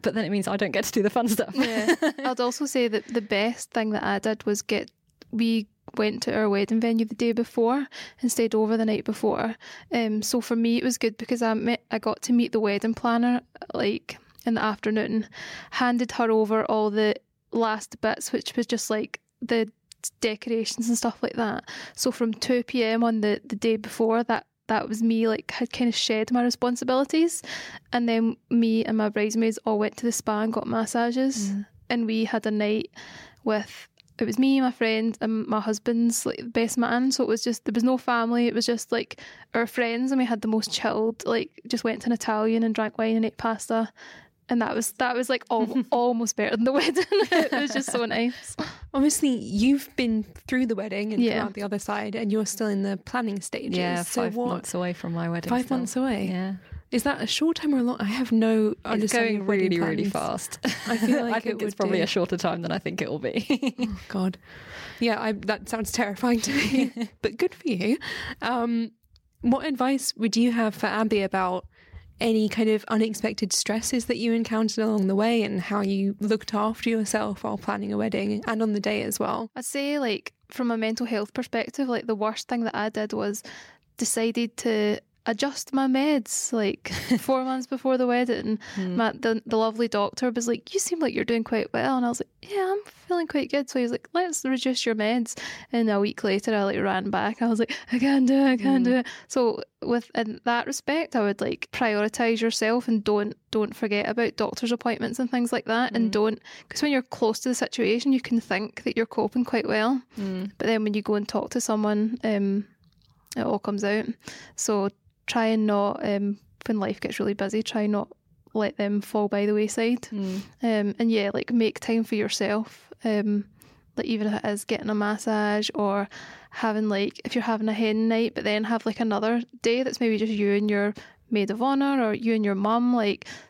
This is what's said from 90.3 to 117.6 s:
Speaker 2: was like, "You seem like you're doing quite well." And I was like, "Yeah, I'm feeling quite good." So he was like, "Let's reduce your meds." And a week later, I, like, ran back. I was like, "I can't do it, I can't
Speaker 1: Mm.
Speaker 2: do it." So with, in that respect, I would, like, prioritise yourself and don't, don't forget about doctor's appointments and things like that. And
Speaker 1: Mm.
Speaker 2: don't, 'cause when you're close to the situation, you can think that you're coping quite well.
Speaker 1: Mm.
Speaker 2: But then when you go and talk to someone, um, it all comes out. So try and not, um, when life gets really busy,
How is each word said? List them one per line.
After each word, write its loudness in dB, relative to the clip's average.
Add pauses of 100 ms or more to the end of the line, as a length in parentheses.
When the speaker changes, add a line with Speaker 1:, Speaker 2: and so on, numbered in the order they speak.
Speaker 2:
was -2
like, -4
"You 0
seem -2
like 0
you're -2
doing 0
quite -2
well." 2
And 0
I 0
was -4
like, -12
"Yeah, 0
I'm -2 (280)
feeling 0
quite -2
good." 0
So -4
he 2
was -2
like, -6
"Let's -2
reduce 0
your 0
meds." 0 (340)
And 2
a 4
week 0
later, 2
I, 2
like, 0
ran 0
back. 0
I 2
was 2
like, 0 (200)
"I 2
can't 4
do 6
it, 6
I 2
can't 4
Speaker 1:
Mm. 4
Speaker 2:
do 6
it." 0 (200)
So 2 (220)
with, 0
in -2
that 0
respect, -2
I 4
would, 0
like, -4
prioritise 0
yourself 0
and 2
don't, 2 (160)
don't 0
forget 0
about 0
doctor's -2
appointments -2
and 0
things 0
like -2
that. 0
And 4
Speaker 1:
Mm. 0
Speaker 2:
don't, 2 (280)
'cause -6
when 2
you're 2
close 0
to -2
the 0
situation, 0
you 4
can 0
think -4
that 0
you're 2
coping -2
quite 0
well. 2 (180)
Speaker 1:
Mm. -4
Speaker 2:
But -4
then 2
when 0
you -2
go 0
and 0
talk -2
to -2
someone, 0
um, 0 (720)
it 0
all 0
comes -2
out. 0 (480)
So 0 (380)
try 0
and 4
not, 2
um, 0 (280)
when 0
life -2
gets -6
really 0
busy, -2